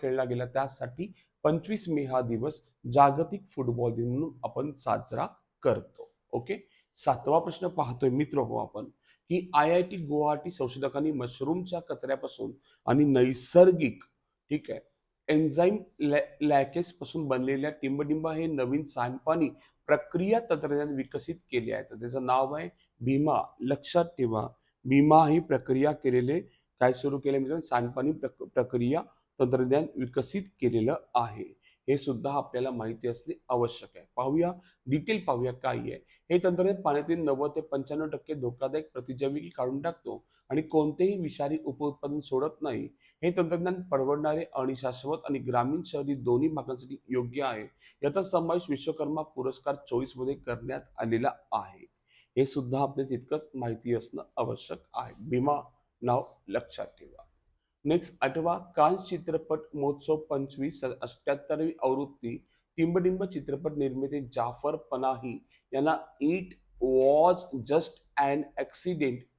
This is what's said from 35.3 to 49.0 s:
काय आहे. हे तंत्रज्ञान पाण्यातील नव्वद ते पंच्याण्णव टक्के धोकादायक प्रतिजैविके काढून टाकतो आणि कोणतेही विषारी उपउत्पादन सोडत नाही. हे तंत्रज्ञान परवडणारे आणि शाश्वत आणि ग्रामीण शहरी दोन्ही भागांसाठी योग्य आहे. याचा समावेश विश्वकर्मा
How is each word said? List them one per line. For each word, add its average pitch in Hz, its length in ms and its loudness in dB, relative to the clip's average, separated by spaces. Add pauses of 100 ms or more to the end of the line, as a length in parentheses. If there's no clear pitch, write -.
काय 123 260 -4
आहे. 120 260 -10 (260)
हे 175 80 4
तंत्रज्ञान 185 420 2
पाण्यातील 156 380 0
नव्वद 143 380 0
ते 160 40 -2
पंच्याण्णव 147 480 -4
टक्के 151 260 -8
धोकादायक 135 580 -4
प्रतिजैविके 135 560 -4
काढून 135 340 -4
टाकतो 160 440 -8 (240)
आणि 151 120 0
कोणतेही 156 580 2
विषारी 151 440 -4
उपउत्पादन 143 560 -4
सोडत 143 420 -2
नाही. 113 260 -4 (360)
हे 175 120 0
तंत्रज्ञान 180 460 0
परवडणारे 151 640 0 (100)
आणि 131 220 -2
शाश्वत 131 420 -4 (100)
आणि 135 100 -2
ग्रामीण 123 440 0
शहरी 143 320 -4
दोन्ही 123 340 2
भागांसाठी 131 480 -8 (120)
योग्य 123 340 -2
आहे. 113 260 -4 (340)
याचा 147 200 0
समावेश 175 480 0
विश्वकर्मा 151 520 -2